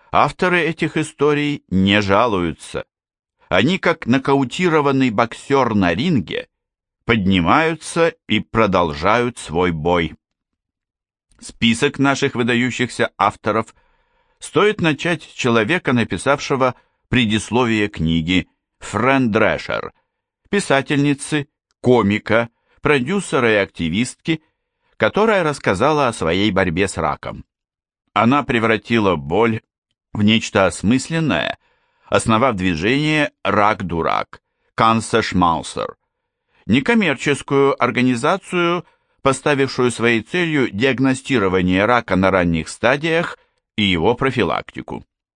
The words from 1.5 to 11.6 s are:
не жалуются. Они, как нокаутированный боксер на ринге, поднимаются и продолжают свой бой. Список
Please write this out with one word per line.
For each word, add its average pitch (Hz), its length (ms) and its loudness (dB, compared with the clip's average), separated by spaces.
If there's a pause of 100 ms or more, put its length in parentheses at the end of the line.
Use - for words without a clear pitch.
не 98 320 2
жалуются. 98 840 0 (640)
Они, 123 300 2
как 165 300 -2
нокаутированный 139 1040 0
боксер 120 640 0
на 90 180 2
ринге, 113 560 -4 (560)
поднимаются 117 1080 0 (140)
и 107 120 0
продолжают 98 1000 0
свой 90 340 -2
бой. 85 440 -2 (1200)
Список 117 600 -2